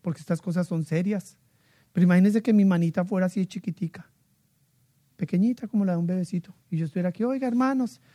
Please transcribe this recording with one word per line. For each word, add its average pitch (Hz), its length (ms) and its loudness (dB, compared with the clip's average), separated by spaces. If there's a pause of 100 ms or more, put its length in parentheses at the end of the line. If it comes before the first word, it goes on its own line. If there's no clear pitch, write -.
porque 165 180 -8
estas 165 220 -6
cosas 175 260 -4
son 160 180 -4
serias. 180 520 -4 (560)
Pero 175 100 2
imagínense 185 400 4
que 226 100 2
mi 202 120 6
manita 175 400 0
fuera 185 200 -2
así 185 140 -4
de 185 80 -2
chiquitica, - 640 -10 (1040)
pequeñita 214 520 -2
como 202 180 0
la 185 80 0
de 170 40 0
un 170 80 -2
bebecito, 180 480 -4 (160)
y 170 80 -4
yo 165 80 -2
estuviera 175 240 -4
aquí, 180 140 -6
"Oiga, 262 240 -2
hermanos", 254 540 -2 (140)